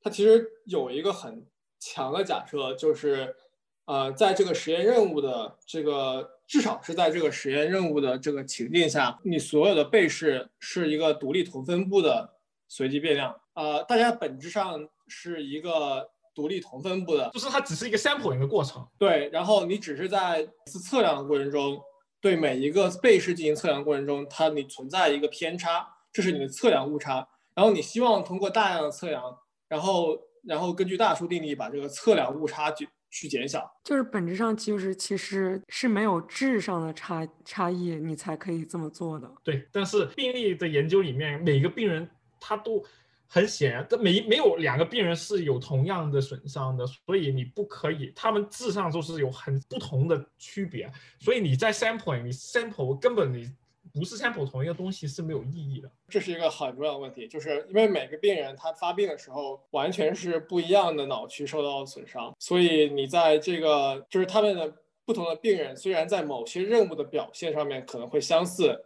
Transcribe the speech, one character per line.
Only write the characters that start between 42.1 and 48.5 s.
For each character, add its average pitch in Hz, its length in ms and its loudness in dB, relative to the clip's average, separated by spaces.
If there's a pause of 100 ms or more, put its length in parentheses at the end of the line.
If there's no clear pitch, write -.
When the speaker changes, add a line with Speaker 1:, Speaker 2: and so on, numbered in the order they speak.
Speaker 2:
他 - 160 -4
都 214 260 -4 (460)
很 196 200 4
显 135 240 0
然， 127 160 -6
但 233 100 2
没， 196 300 4
没 226 80 6
有 285 200 6
两 143 200 0
个 160 80 4
病 233 180 0
人 170 140 2
是 190 280 -2
有 135 140 2
同 135 280 0
样 170 240 -2
的 139 100 2
损 135 260 -6
伤 131 300 -4
的， 123 100 -4
所 180 300 -4
以 147 160 2
你 131 120 0
不 202 200 -6
可 - 260 -4
以， 151 240 -6
他 226 160 0
们 208 200 0